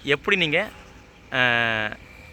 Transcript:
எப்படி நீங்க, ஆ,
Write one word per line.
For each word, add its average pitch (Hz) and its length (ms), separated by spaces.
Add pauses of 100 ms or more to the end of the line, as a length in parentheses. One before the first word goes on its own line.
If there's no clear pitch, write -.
எப்படி 147 320
நீங்க, 175 340 (640)
ஆ, 117 640 (360)